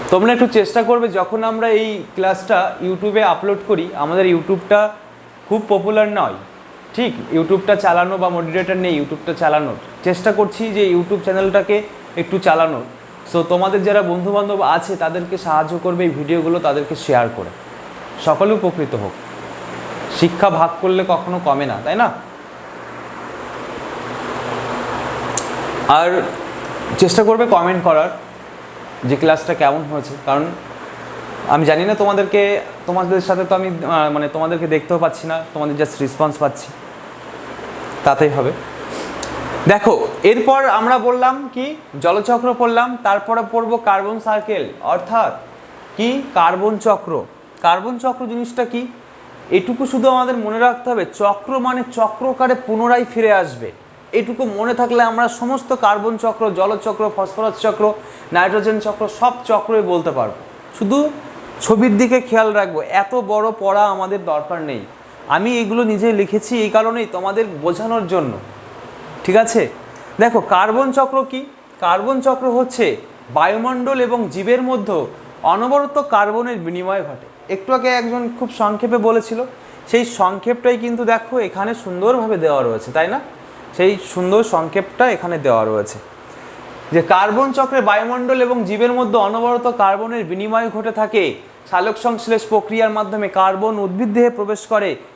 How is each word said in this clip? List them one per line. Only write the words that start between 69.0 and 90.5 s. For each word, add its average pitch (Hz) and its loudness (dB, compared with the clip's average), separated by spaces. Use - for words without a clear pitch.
ঠিক 185 4
আছে? 220 4
দেখো, 233 4
কার্বন 220 2
চক্র 269 2
কি? 262 -8
কার্বন 202 2
চক্র 262 2
হচ্ছে 240 2
বায়ুমণ্ডল 247 0
এবং 233 0
জীবের 196 2
মধ্যে 202 -2
অনবরত 277 2
কার্বনের 233 0
বিনিময় 180 -4
ঘটে। - -12
একটু 196 -2
আগে 254 2
একজন 240 -2
খুব 254 -4
সংক্ষেপে 214 0
বলেছিল, 226 0
সেই 233 4
সংক্ষেপটাই 233 0
কিন্তু 233 -4
দেখো 226 0
এখানে 202 -2
সুন্দরভাবে 220 0
দেওয়া 151 2
রয়েছে, 113 -2
তাই 160 2
না? 233 -2
সেই 190 4
সুন্দর 185 2
সংক্ষেপটা 185 0
এখানে 175 -4
দেওয়া 123 4
রয়েছে 107 -2
যে 165 6
কার্বন 208 4
চক্রে 262 2
বায়ুমণ্ডল 247 2
এবং 240 0
জীবের 214 0
মধ্যে 240 2
অনবরত 233 0
কার্বনের 220 0
বিনিময় 214 -2